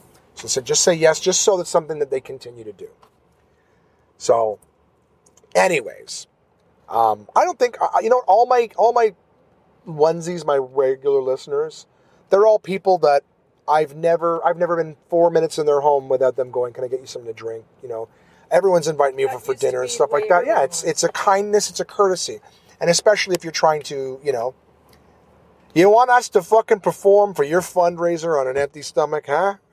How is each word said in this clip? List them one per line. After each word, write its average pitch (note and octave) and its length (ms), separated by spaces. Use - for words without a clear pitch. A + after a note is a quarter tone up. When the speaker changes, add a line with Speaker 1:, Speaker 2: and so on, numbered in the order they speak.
Speaker 1:
So - 100
I - 20
said, B2+ 180
"Just D3 160
say F#3 120
yes, D#3+ 260
just F#3 240
so G3 140
that's E3+ 120
something D#3 300
that C#3+ 100
they C3+ 120
continue A#2+ 420
to G#2+ 100
do." F2+ 140
So, A2+ 400
anyways, C#3 680
um, G#2+ 460
I B3 80
don't F4 160
think, B3 200
I, - 200
you G#3+ 100
know, B3 160
all A3 220
my, A#3+ 280
all A3 180
my A#3 200
onesies, E3 580
my D3 120
regular C3+ 640
listeners, C#3+ 640
they're G3+ 160
all G#3+ 120
people F#3 400
that C#3+ 240
I've D3+ 280
never, E3 500
I've E3 120
never E3+ 180
been D#3 220
four E3+ 200
minutes D#3+ 300
in D#3 80
their C#3+ 140
home C#3 280
without B2+ 280
them B2+ 120
going, B2 240
"Can B2+ 100
I B2+ 40
get B2+ 120
you C3 60
something A#2 260
to A2+ 60
drink?" A2+ 280
You B2+ 80
know, A2+ 180
everyone's F3 360
inviting C#3+ 280
me C3+ 100
Speaker 2:
That C3 100
Speaker 1:
over B2 40
for - 140
Speaker 2:
used B2+ 80
to C3+ 60
Speaker 1:
dinner B2+ 140
and B2+ 80
Speaker 2:
be - 40
Speaker 1:
stuff C#3+ 180
like C#3+ 120
Speaker 2:
way - 60
Speaker 1:
that. F3 160
Yeah, D4+ 80
Speaker 2:
earlier. D#3 120
Speaker 1:
it's, - 180
it's D#3+ 200
a E3 60
kindness, G3+ 600
it's - 100
a F3+ 60
courtesy. F3+ 540
And D#3+ 80
especially F#3+ 460
if E3+ 100
you're E3 80
trying D#3 300
to, C3+ 380
you C#3+ 120
know, B2 200
"You F3 160
want A#3+ 200
us B3 200
to G3 120
fucking A3 400
perform G3+ 520
for D3+ 120
your E3 160
fundraiser E3+ 800
on C3 80
an C3 100
empty C#3+ 240
stomach, D3+ 460
huh? F3 280